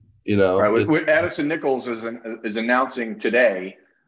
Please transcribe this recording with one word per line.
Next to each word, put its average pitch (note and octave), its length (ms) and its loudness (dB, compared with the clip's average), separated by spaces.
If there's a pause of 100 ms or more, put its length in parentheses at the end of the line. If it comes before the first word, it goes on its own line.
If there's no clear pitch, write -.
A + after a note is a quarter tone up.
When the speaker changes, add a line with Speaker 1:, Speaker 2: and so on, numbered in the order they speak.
(260)
Speaker 1:
you G#2 120 2
know, F#2+ 220 4
Speaker 2:
Right, G#2 120 4
with, A2+ 120 2
Speaker 1:
it G#2 60 0
Speaker 2:
with D#3 200 2
Addison E3 380 0
Nichols C3+ 400 -2
is A2+ 160 -6
an, A2+ 400 -10
is A2 140 -6
announcing A#2+ 600 -2
today, G#2+ 600 0 (300)